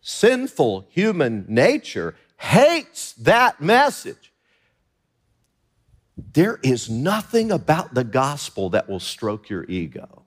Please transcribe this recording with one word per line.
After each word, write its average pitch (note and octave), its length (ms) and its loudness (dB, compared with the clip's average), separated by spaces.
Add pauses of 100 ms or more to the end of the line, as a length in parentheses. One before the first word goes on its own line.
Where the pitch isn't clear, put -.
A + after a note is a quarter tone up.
Sinful G3+ 880 0
human D3 580 -2
nature A2+ 640 0 (220)
hates - 760 2
that A3 480 2
message. A#3 720 0 (1800)
There F3 440 0
is B2+ 280 0
nothing G#3 600 -2
about D#3+ 440 0
the B2+ 100 0
gospel C3 680 -4
that F2+ 160 0
will F#2+ 140 -8
stroke - 480 -8
your F#2+ 160 -8
ego. - 600 -10